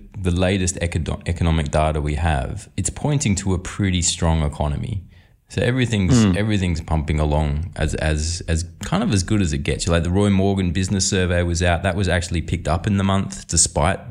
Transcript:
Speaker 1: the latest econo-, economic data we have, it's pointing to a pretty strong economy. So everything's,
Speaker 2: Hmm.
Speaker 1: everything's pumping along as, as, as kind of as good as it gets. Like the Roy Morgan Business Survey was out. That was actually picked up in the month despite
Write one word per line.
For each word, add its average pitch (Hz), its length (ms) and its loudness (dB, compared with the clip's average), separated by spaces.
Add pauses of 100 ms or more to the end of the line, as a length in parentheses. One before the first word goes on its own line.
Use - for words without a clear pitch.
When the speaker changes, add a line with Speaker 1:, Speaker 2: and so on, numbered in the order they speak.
(200)
Speaker 1:
the 92 100 0
latest 92 500 2
econo-, 80 460 -4
economic 80 440 0
data 78 280 2
we 73 180 -2
have, 78 600 -2
it's 95 140 -4
pointing 131 460 0
to 92 180 -2
a 85 40 -2
pretty 90 440 -2
strong 82 400 0
economy. 76 600 -2 (460)
So - 140 -2
everything's, 117 600 2
Speaker 2:
Hmm. 92 140 4
Speaker 1:
everything's 95 460 0
pumping 78 360 0
along 76 580 0
as, 73 180 -2
as, 78 520 -2
as 82 200 0 (180)
kind 190 180 -2
of 175 120 0
as 92 80 2
good 107 180 0
as 82 140 0
it 73 80 -4
gets. 73 260 -2
Like 85 140 4
the 87 80 0
Roy 101 180 4
Morgan 95 440 2
Business 95 360 0
Survey 90 340 2
was 85 200 0
out. 87 200 2
That 92 140 0
was 98 100 0
actually 87 360 0
picked 85 260 -4
up 82 180 0
in 101 120 2
the 95 60 2
month 98 440 -2
despite 82 500 0 (120)